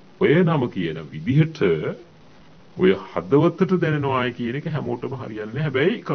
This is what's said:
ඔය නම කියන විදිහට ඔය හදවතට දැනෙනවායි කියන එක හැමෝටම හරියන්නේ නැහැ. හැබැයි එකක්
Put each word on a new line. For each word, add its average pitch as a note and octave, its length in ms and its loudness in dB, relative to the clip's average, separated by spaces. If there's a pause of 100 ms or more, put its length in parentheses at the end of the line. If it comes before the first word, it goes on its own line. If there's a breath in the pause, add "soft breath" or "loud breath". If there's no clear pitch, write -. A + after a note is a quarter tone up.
(200)
ඔය B2 160 4
නම E3 320 2
කියන E2 380 -4
විදිහට C3+ 540 0 (1160)
ඔය C3 140 6 (100)
හදවතට D3+ 760 2
දැනෙනවායි C#3 560 0
කියන A#2+ 240 -6
එක D3+ 100 -8
හැමෝටම B2 480 -6
හරියන්නේ A2+ 320 -10
නැහැ. A#2+ 160 -6
හැබැයි D#3 340 0
එකක් F3 180 -10